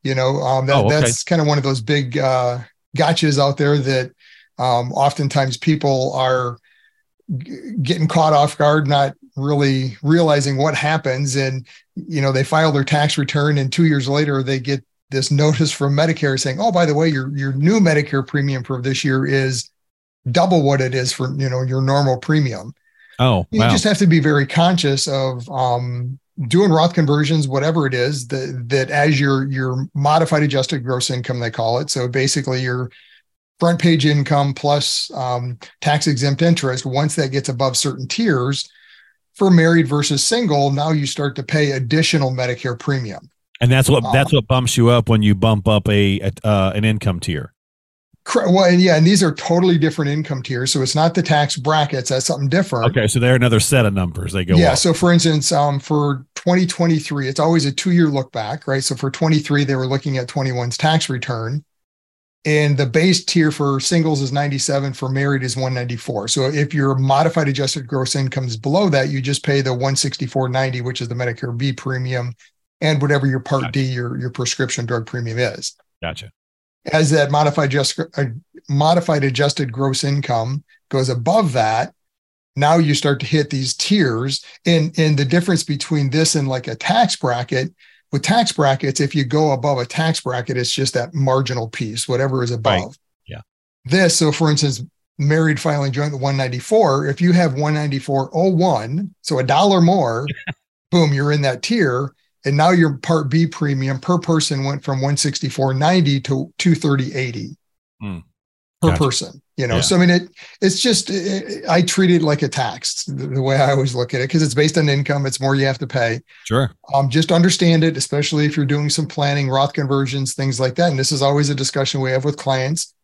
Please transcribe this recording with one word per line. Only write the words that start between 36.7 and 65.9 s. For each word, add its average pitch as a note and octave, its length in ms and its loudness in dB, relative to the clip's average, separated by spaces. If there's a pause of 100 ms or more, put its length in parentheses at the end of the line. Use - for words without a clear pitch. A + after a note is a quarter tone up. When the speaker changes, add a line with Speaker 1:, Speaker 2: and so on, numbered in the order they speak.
Speaker 1:
once C#3 300 -2
that C3+ 180 -2
gets C#3 160 -2
above B2+ 260 0
certain C3 320 -4
tiers, C#3 600 0 (640)
for G3 160 4
married E3 380 6
versus C#3+ 340 0
single, D3+ 480 2
now D3 200 0
you D3 140 0
start C#3 300 -4
to C#3 80 -8
pay D3 280 0
additional C3+ 600 0
Medicare B2 480 -4
premium. B2 500 -6 (300)
Speaker 2:
And B2 100 4
that's C3 200 4
what, B2+ 160 4
Speaker 1:
Um, B2+ 80 -2
Speaker 2:
that's C3+ 180 2
what C3 160 2
bumps B2+ 300 0
you A#2 100 6
up A#2+ 220 4
when A2 120 4
you G#2 140 4
bump G#2+ 320 2
up G#2+ 220 2
a, G2+ 320 2
a, F#2+ 100 -2 (140)
uh, G2 280 2
an G#2 120 -2
income G#2 340 0
tier. D2 320 -6 (760)
Speaker 1:
Cor-, G3+ 260 0
well, F#3+ 140 6
and F3+ 160 6
yeah, F3 140 6
and D#3+ 120 6
these F#3+ 160 4
are D#3 100 2
totally F3 440 2
different D3+ 340 0
income D3 320 -6
tiers. C3 280 -4
So C#3 100 -2
it's C3 120 -2
not D#3+ 220 2
the F3+ 80 2
tax D3 340 0
brackets. D3 520 -2
That's C3 160 -2
something C#3+ 220 -2
different. B2 440 0
Speaker 2:
Okay, A2 160 2
so A#2+ 120 0
they're B2 160 6
another A#2 240 4
set B2 260 4
of G2+ 80 2
numbers. F2+ 400 -2
They F#2 120 -2
go F#2 100 2
Speaker 1:
Yeah, D#3+ 180 6
Speaker 2:
up. - 40 0
Speaker 1:
so E3+ 160 2
for F3 180 2
instance, D#3+ 400 2
um, C#3+ 280 0
for C#3+ 460 -2 (100)
twenty F3+ 320 2
twenty-three, D3+ 600 -2
it's C3 120 -4
always D#3+ 260 2
a C#3 60 0
two-year F3 360 2
look C#3 240 -2
back, A2+ 360 -6
right? C3+ 160 -2
So C3 120 -4
for C3+ 140 -4
twenty-three, D3+ 540 0
they C3+ 120 0
were C3 120 -2
looking C3+ 300 -2
at B2 100 -6
twenty-one's B2 500 -4
tax D#3 320 0
return. B2 540 -6 (840)
And D3+ 320 2
the C#3 80 0
base D#3+ 400 2
tier D3+ 260 2
for C#3 280 -2
singles D#3 420 0
is C3 100 -4
ninety-seven, C#3 600 -2
for C3 160 -6
married C#3 320 0
is B2+ 160 -6
one B2+ 160 -2
ninety-four. A#2+ 540 -6